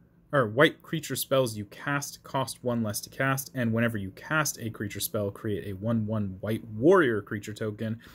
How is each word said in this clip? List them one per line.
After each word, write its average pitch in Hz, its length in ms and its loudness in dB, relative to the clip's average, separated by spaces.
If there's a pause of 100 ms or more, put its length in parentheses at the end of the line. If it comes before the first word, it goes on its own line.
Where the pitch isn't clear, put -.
(340)
or 131 140 4
white 127 340 4
creature 151 340 -6
spells 127 400 2
you 107 100 -6
cast - 580 -6
cost - 400 -4
one 120 200 0
less 104 180 -4
to - 80 -12
cast, 135 440 -2
and 120 180 0
whenever 113 260 2
you 95 140 -6
cast - 480 -2
a 113 100 -6
creature 101 300 -6
spell, 101 320 -2
create 101 360 -4
a 101 60 -6
one 110 320 0
one 104 360 -2
white 110 240 -2
warrior 117 560 4
creature 104 320 -8
token 110 460 -6 (160)